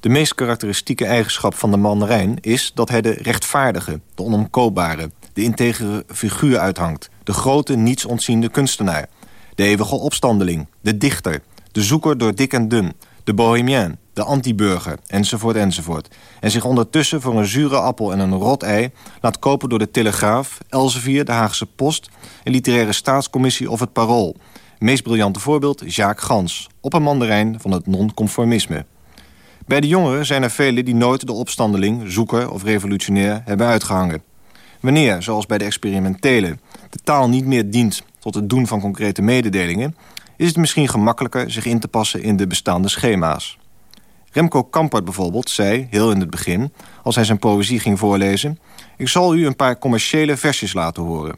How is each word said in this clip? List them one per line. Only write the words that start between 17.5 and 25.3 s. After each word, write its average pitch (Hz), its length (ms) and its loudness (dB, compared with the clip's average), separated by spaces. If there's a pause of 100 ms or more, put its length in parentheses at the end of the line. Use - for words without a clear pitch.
appel 104 360 0
en 98 60 -2
een 95 160 0
rot 101 280 0
ei 107 280 0 (300)
laat - 180 -2
kopen 139 300 0
door 120 100 0
de 107 120 -2
Telegraaf, 110 680 0 (100)
Elsevier, 131 560 0
de - 80 -4
Haagse 113 340 0
Post, - 440 -4 (340)
een 127 80 -2
literaire 120 400 2
staatscommissie 131 760 0
of 113 100 -4
het 123 120 -4
Parool. 113 440 2 (420)
Meest 120 240 2
briljante 107 380 0